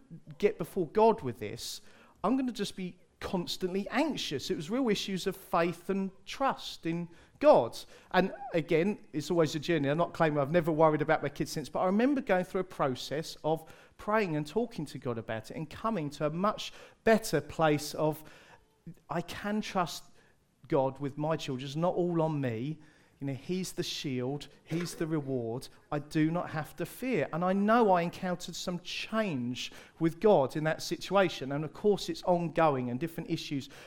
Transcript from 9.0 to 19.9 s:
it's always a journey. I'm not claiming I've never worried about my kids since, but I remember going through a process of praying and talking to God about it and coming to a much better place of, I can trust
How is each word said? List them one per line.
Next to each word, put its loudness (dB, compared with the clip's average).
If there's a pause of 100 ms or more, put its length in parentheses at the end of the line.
it's -4
always 4
a -4
journey. 0
I'm 2
not 0
claiming 2
I've 0
never 2
worried 6
about 2
my -2
kids -4
since, -6
but -4
I 2
remember 2
going 2
through -2
a -10
process -4
of 0 (340)
praying 0
and -2
talking -4
to -12
God -4
about -6
it -12
and -8
coming -4
to -4
a -2
much -2 (320)
better 4
place 2
of, 0 (840)
I -2
can -4
trust -4 (640)